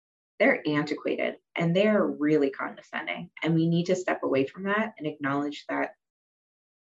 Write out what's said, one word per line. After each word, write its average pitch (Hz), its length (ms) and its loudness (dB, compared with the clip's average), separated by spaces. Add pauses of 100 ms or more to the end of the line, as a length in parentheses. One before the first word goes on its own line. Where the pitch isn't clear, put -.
(380)
they're 254 280 4
antiquated - 720 -2 (180)
and 170 180 2
they're 202 320 4
really 143 440 2
condescending. 170 800 -8 (120)
And 165 120 2
we 165 140 4
need 170 180 2
to 180 100 2
step - 260 -4
away 135 240 2
from 185 180 -10
that 214 340 -2
and 151 80 -6
acknowledge 147 600 -4
that 143 300 -4 (1000)